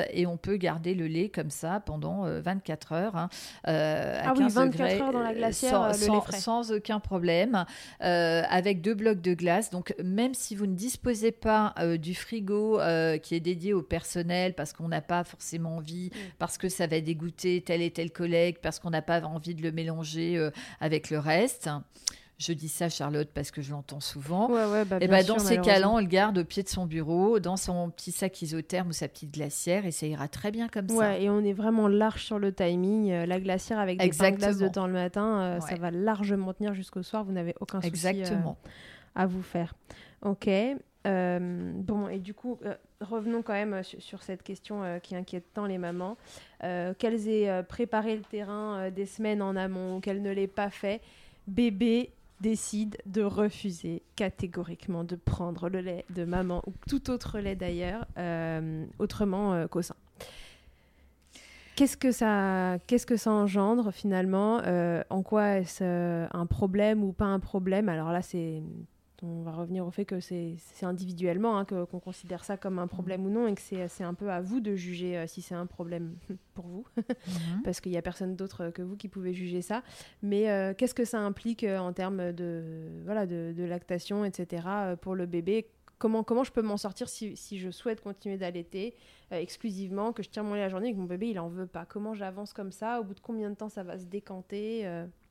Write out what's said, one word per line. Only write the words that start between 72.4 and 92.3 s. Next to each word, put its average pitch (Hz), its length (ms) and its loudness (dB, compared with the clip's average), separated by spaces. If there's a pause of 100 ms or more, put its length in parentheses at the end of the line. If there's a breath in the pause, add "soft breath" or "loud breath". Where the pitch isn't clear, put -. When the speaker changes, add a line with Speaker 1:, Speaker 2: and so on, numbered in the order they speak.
Speaker 2:
ça 196 140 -6
comme 185 220 -4
un 175 80 -2
problème 185 380 -4
ou 190 40 0
non, 226 180 2
et 208 60 0
que 196 80 -6
c'est, 185 260 -6
c'est 185 160 -10
un 175 120 -6
peu 202 160 -6
à 180 100 -4
vous 208 180 -2
de 208 160 -2
juger, 180 420 -6
euh, 165 100 -6
si 170 160 -12
c'est 185 120 -10
un 175 120 -6
problème 170 480 -8 (140)
<laughs> - 260 -14
pour 180 120 -12
vous, 185 180 -12 (120)
Speaker 1:
Mhm. 185 680 -4
Speaker 2:
parce 185 160 -2
qu'il 185 120 -6
y 175 60 -2
a 170 40 -2
personne 185 340 -6
d'autre 185 340 -8
que 175 120 -10
vous 185 140 -8
qui 202 120 -12
pouvez 180 280 -6
juger 180 260 -4
ça. 220 220 -4 (400 loud breath)
Mais, 202 260 2
euh, 196 260 0
qu'est-ce 247 200 0
que 240 100 2
ça 226 140 -4
implique, 208 440 -2
euh, 196 140 0
en 180 160 -4
termes 185 380 -4
de, 165 580 -8 (160)
voilà, 202 220 0
de, 170 280 -4
de 175 80 -4
lactation, 175 640 -2
et 196 100 -2
cetera, 180 500 -4
euh, 180 100 -2
pour 190 180 -6
le 180 140 -2
bébé ? 180 400 0 (320)
Comment, 220 220 2
comment 240 220 2
je 254 80 -4
peux 233 100 2
m'en 208 160 -2
sortir 208 320 -6
si, - 260 -10
si - 220 -12
je 185 140 -6
souhaite 220 300 -6
continuer 196 360 -8
d'allaiter, 185 560 -6 (380 soft breath)
euh, 180 80 -4
exclusivement, 196 760 -4
que 214 80 -8
je - 80 -10
tire 208 140 -6
mon 208 100 -4
lait 208 60 -2
la 196 100 -2
journée 190 200 -2
et 226 40 -2
que 190 60 -4
mon 180 60 -4
bébé, 185 240 -4
il 190 100 -4
en 170 100 -6
veut 185 160 -8
pas ? 175 200 -12
Comment 214 280 -8
j'avance 202 400 -10